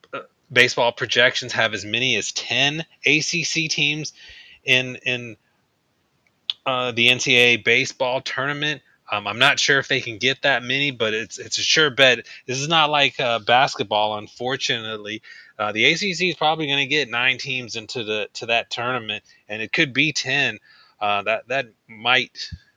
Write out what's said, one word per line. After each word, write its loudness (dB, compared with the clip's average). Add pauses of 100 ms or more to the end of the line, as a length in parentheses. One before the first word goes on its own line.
(140)
uh, -10 (320)
baseball 4
projections 0
have 2
as -6
many 0
as -4
ten -2 (200)
A 4
C -4
C -4
teams -2 (500)
in, 0
in, -6 (1300)
uh, -2
the 4
N 2
C 2
A 6
A 6
baseball 0
tournament. -6 (260)
Um, -4
I'm -4
not 6
sure 2
if -4
they 0
can -10
get 0
that 0
many, -2
but -2
it's, -6
it's -6
a -4
sure 2
bet. 4 (180)
This -6
is -6
not 4
like, 2
uh, 0
basketball, 2
unfortunately. -6 (340)
Uh, -2
the 2
A 6
C -2
C -2
is -4
probably 0
gonna 0
get 0
nine 0
teams -8
into -8
the, -4
to -10
that -2
tournament, -6 (260)
and -8
it -6
could 0
be 0
ten. -2 (400)
Uh, 0
that, -4
that -4 (200)
might -2 (260)